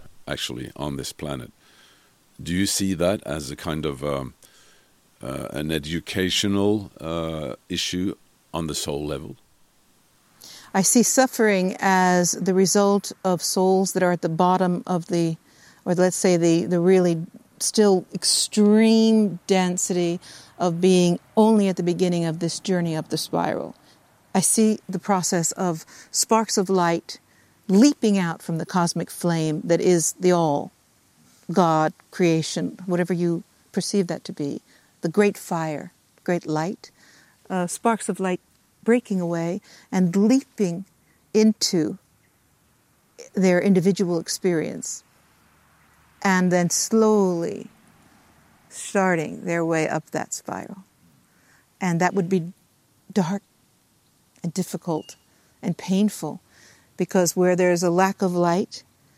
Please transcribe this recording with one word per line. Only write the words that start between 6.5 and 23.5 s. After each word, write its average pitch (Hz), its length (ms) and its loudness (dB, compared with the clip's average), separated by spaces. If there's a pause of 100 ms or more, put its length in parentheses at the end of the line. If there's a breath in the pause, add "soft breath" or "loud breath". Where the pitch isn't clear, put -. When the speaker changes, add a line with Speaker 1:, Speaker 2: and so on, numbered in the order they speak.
Speaker 1:
uh, 80 560 -8 (120)
issue 90 460 -4 (400)
on 82 140 -4
the 73 60 -6
soul 73 300 -6
level? 73 320 -10 (1400 loud breath)
Speaker 2:
I 190 100 2
see 233 200 4
suffering 208 800 2
as 185 520 2
the 185 220 -2
result 196 580 2 (120)
of 180 180 0
souls 190 500 0
that 185 100 0
are 180 100 2
at 175 100 -4
the 175 60 -2
bottom 180 580 2
of 175 200 -4
the, 165 300 0 (480 soft breath)
or 180 100 0
let's 180 220 2
say 185 200 2
the, 170 300 2
the 175 140 0
really 175 460 4 (320)
still 202 560 2
extreme 220 1300 4
density 180 720 0 (380 loud breath)
of 175 220 -2
being 180 380 4 (180)
only 214 320 4
at 185 80 -2
the 190 60 -4
beginning 175 420 0
of 160 140 -4
this 170 220 -4
journey 175 340 -2
up 156 140 -6
the 156 100 -4
spiral. - 560 -4 (600 soft breath)